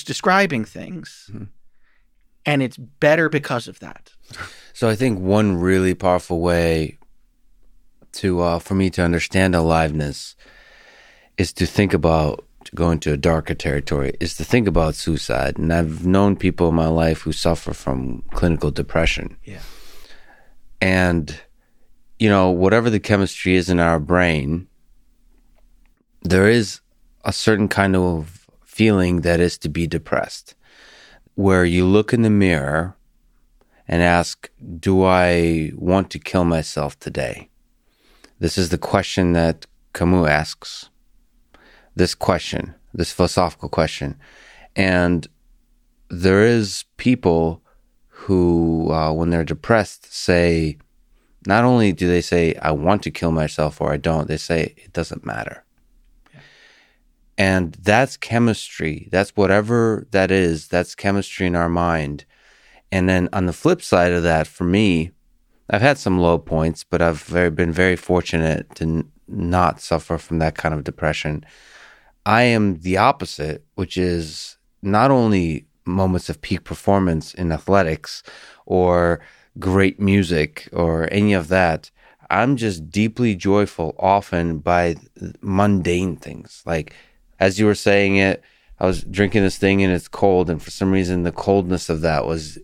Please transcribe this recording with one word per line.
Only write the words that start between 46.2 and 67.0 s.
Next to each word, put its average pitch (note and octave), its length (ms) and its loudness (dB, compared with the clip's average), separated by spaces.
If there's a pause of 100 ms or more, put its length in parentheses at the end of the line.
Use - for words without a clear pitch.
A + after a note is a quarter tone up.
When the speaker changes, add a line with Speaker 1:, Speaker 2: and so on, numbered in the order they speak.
Speaker 2:
is A2+ 400 0 (140)
people E2+ 640 0 (460)
who, E2 840 0
uh, D#2 200 0
when E2 180 0
they're E2+ 140 0
depressed, F#2+ 680 -2
say, E2+ 640 0 (680)
not A2 180 4
only A#2 280 4
do F2+ 160 -2
they F2 120 2
say, E2 420 0
"I D#2 100 0
want E2+ 320 0
to - 60 -8
kill E2 220 -2
myself," D2+ 480 -2
or C#2+ 120 -2
"I D2 40 -2
don't," D#2+ 320 -2
they D#2+ 80 -4
say, E2 400 -4
"It - 160 -20
doesn't - 320 -8
matter." - 400 -10 (680)
Speaker 1:
Yeah. D3 80 -20 (960)
Speaker 2:
And F#2 340 0 (100)
that's A#2 340 2
chemistry. A2 920 -4
That's F#2+ 260 -2
whatever G#2+ 720 2
that F#2+ 200 2
is. F2 380 2
That's F2+ 260 -2
chemistry G2 520 -2
in F2 100 0
our E2+ 120 0
mind. E2 560 -2 (680)
And F#2 160 2
then F2+ 240 2
on F#2 140 0
the F2 60 0
flip F3 300 0
side F2 300 2
of F2 100 0
that, D#2+ 240 2
for - 180 -8
me, F#2 460 2 (580)
I've G#2 140 0
had C#3 160 4
some F#2 200 0
low E2+ 200 4
points, D#2+ 460 -4
but E2+ 180 -2